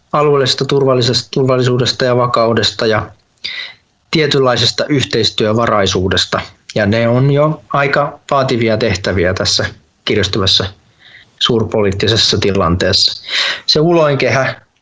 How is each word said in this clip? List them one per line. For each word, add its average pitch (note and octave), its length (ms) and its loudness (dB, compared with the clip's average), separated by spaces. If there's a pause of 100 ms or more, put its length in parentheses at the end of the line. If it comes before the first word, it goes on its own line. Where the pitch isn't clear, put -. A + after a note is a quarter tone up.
(120)
alueellisesta C#3+ 520 2
turvallisesta, B2+ 640 0
turvallisuudesta B2+ 760 0
ja B2 120 2
vakaudesta A#2 680 0
ja G#2+ 240 0 (1000)
tietynlaisesta C3 800 2
yhteistyövaraisuudesta. G#2+ 1500 0 (340)
Ja G#2+ 120 0
ne A#2 220 2
on B2+ 220 2
jo D3+ 320 0 (100)
aika C#3+ 460 0 (120)
vaativia B2+ 460 0
tehtäviä G2 580 0
tässä F#2+ 320 -2 (380)
kiristyvässä G2 640 0 (720)
suurpoliittisessa G#2+ 1000 0
tilanteessa. F#2+ 840 0 (440)
Se - 140 2
uloin D#3 380 2
kehä, C3 360 0 (280)